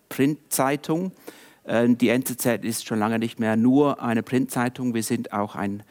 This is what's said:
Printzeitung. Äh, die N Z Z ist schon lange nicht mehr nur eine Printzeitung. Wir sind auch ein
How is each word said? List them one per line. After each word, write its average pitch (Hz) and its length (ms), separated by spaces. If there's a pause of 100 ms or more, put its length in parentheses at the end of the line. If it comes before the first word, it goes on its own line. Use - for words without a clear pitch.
Printzeitung. 147 1040 (520)
Äh, 117 240
die 123 200
N 123 160
Z - 160
Z 117 240
ist 110 220
schon 113 120
lange 110 200
nicht 113 220
mehr 110 160
nur 131 460
eine 113 200
Printzeitung. 127 720
Wir 113 80
sind 113 300
auch 104 240
ein 101 340